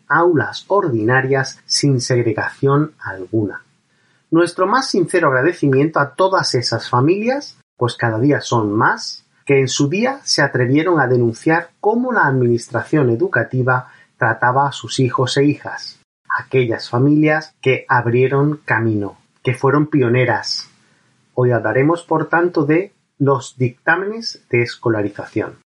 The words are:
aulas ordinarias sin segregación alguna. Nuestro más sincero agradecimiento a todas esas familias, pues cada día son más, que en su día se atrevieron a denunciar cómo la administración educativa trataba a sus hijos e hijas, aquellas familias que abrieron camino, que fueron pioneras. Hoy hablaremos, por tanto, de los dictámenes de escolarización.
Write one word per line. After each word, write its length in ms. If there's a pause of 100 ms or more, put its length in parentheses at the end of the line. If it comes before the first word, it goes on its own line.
aulas 580
ordinarias 1000
sin 360
segregación 1000
alguna. 640 (680)
Nuestro 380
más 220
sincero 400
agradecimiento 720
a 140
todas 380
esas 360
familias, 680 (200)
pues 180
cada 240
día 220
son 320
más, 480 (240)
que 140
en 80
su 220
día 340
se 180
atrevieron 600
a 60
denunciar 640 (100)
cómo 320
la 140
administración 840
educativa 800 (280)
trataba 520
a 20
sus 300
hijos 340
e 80
hijas, 560 (300)
aquellas 600
familias 720
que 300
abrieron 760
camino, 540 (260)
que 100
fueron 340
pioneras. 840 (640)
Hoy 180
hablaremos, 520
por 260
tanto, 340
de 300 (260)
los 380
dictámenes 920
de 120
escolarización. 960 (120)